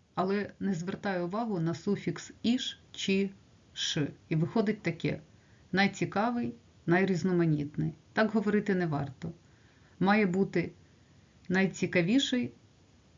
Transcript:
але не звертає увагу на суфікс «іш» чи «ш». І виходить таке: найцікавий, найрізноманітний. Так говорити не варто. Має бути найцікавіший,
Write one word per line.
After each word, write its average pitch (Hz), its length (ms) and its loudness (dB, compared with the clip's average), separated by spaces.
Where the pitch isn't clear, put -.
але 196 440 -2
не 196 140 0
звертає 180 500 -4
увагу 208 360 -2
на 165 140 0
суфікс - 600 -4
«іш» - 480 -2
чи 196 380 0
«ш». - 340 -2
І 170 60 0
виходить 208 460 0
таке: 160 400 -4
найцікавий, 196 840 0
найрізноманітний. 165 1080 2
Так 214 180 2
говорити 208 440 2
не 180 120 0
варто. - 460 -6
Має 208 260 4
бути 180 460 0
найцікавіший, 190 1040 2